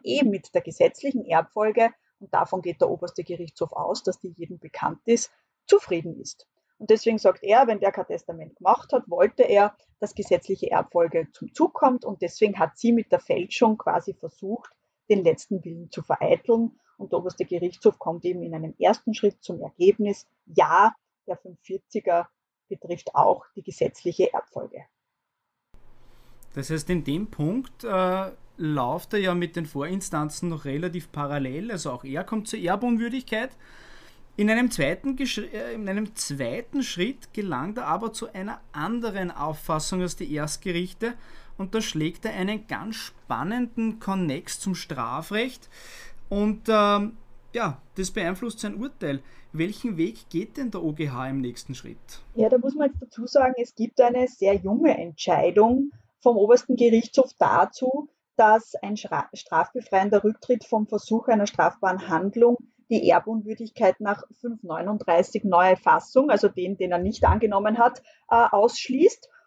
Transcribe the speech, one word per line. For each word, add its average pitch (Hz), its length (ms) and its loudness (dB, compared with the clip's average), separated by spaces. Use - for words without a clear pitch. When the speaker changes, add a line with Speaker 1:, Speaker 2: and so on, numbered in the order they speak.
Speaker 1:
eben 254 280 2
mit 196 220 -6
der 175 100 0
gesetzlichen 214 600 0
Erbfolge, 214 680 2
und - 160 -12
davon 175 280 -2
geht 175 180 -4
der - 100 4
oberste 170 320 -8
Gerichtshof 170 500 -8
aus, - 300 -6
dass 185 160 -4
die 175 180 -14
jedem 170 220 -14
bekannt - 460 -8
ist, - 260 0
zufrieden 165 520 2
ist. - 280 -18
Und 214 120 0
deswegen 220 280 4
sagt - 260 2
er, 233 240 6
wenn 214 100 0
der 196 140 2
kein 180 140 -6
Testament 165 500 -12
gemacht - 360 2
hat, 254 160 0
wollte 233 360 4
er, 202 320 4
dass - 160 -8
gesetzliche 190 540 -2
Erbfolge 165 600 0
zum - 220 -16
Zug - 200 2
kommt 254 300 2
und 196 180 -8
deswegen 185 360 0
hat 165 180 0
sie 233 160 2
mit 226 200 2
der 175 80 4
Fälschung 214 580 0
quasi - 360 -4
versucht, - 560 -10
den 202 140 4
letzten 165 420 0
Willen 165 280 -14
zu 160 100 -10
vereiteln. 226 800 0
Und 196 140 -10
der 170 80 0
oberste 180 240 -6
Gerichtshof 175 560 -8
kommt 170 240 -8
eben 180 180 -6
in 165 120 -10
einem 160 260 -10
ersten 214 340 0
Schritt 202 260 -2
zum 175 200 -12
Ergebnis, 196 680 0
ja, 180 460 4
der 180 100 -8
fünfundvierziger 180 920 -4
betrifft - 480 -8
auch - 280 4
die 196 80 -16
gesetzliche - 680 -2
Erbfolge. - 520 -10
Speaker 2:
Das 139 160 -8
heißt, 156 200 -6
in 175 120 0
dem 165 260 -4
Punkt, 190 540 -6
äh, 190 480 -2
läuft 151 580 -4
er 208 40 2
ja 185 160 0
mit 175 220 -4
den 165 100 -6
Vorinstanzen 151 840 -6
noch 160 160 -8
relativ 165 460 -6
parallel, 143 600 -6
also 160 180 -8
auch 123 140 -12
er 135 180 -8
kommt 214 240 -6
zur 220 140 -8
Erbunwürdigkeit. 233 880 -2
In 208 120 2
einem 233 200 2
zweiten 190 460 -4
Geschr-, 247 360 -6
äh, 226 220 -8
in 214 140 -10
einem 208 260 -6
zweiten 143 680 -6
Schritt - 520 -6
gelangt 180 440 -6
er - 80 -8
aber 202 260 -4
zu - 200 -12
einer 202 280 -10
anderen 196 580 -6
Auffassung 156 720 -4
als 180 160 -6
die 147 160 -8
Erstgerichte 180 800 -6
und 190 160 -10
da 220 60 0
schlägt 156 440 -6
er 220 100 -6
einen 202 320 -4
ganz 180 300 -10
spannenden 220 1000 -6
Konnex - 640 -4
zum 190 140 -4
Strafrecht 165 920 -8
und, 208 400 -2
ähm, 208 480 2
ja, 208 280 -4
das 185 140 -4
beeinflusst 190 500 -6
sein 208 160 -8
Urteil. 180 460 -8
Welchen 185 440 -6
Weg 165 320 -6
geht 190 300 -8
denn 254 120 -6
der 180 120 -8
O 156 100 -4
G 151 160 -6
H 127 200 -8
im 135 120 -4
nächsten 123 340 -8
Schritt? - 480 -18
Speaker 1:
Ja, 226 160 4
da 254 80 6
muss 269 160 -2
man 294 160 2
jetzt - 100 -10
dazu 240 260 -12
sagen, 254 300 4
es 240 180 -6
gibt 226 280 -2
eine 247 260 2
sehr 196 260 2
junge 214 440 2
Entscheidung 185 920 2
vom 240 160 6
obersten 240 400 6
Gerichtshof 233 640 4
dazu, 254 720 0
dass 220 460 6
ein 208 160 -6
schra-, 156 340 -6
strafbefreiender 202 920 0
Rücktritt 220 420 0
vom 214 200 0
Versuch 220 420 -2
einer 208 180 4
strafbaren 185 600 0
Handlung 208 500 2
die 220 180 0
Erbunwürdigkeit 214 920 0
nach 202 240 -4
fünf 233 220 -10
neununddreißig 180 800 -2
neue 185 320 6
Fassung, 185 540 2
also 202 180 4
den, 185 280 -4
den 180 160 -2
er 175 60 0
nicht 190 260 -2
angenommen 214 540 2
hat, 247 220 4
äh, 233 60 4
ausschließt. 240 920 2